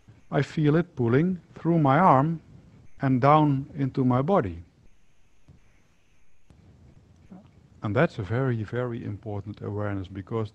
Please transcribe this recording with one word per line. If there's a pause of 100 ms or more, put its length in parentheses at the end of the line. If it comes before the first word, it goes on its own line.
(300)
I
feel
it
pulling (140)
through
my
arm (600)
and
down
into
my
body. (3250)
And
that's
a
very,
very
important
awareness,
because